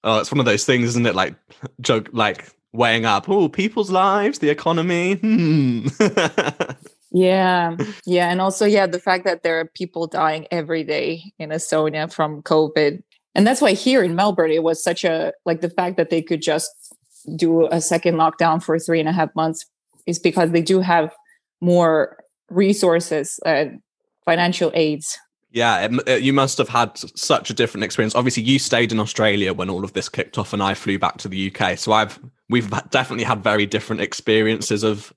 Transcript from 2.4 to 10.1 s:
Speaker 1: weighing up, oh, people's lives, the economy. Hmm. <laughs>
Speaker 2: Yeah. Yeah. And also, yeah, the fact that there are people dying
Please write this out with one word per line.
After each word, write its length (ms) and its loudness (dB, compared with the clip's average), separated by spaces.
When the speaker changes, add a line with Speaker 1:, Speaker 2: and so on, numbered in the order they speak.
Speaker 1:
weighing 320 2
up, 240 0
oh, 220 2
people's 400 -2
lives, 480 0
the 100 0
economy. 680 0
Hmm. 720 2
<laughs> 0 -
Speaker 2:
Yeah. 600 2
Yeah. 220 2
And 120 0
also, 260 0
yeah, 220 4
the 100 -4
fact 260 -2
that 200 -2
there 160 0
are 60 -4
people 420 -8
dying 420 -2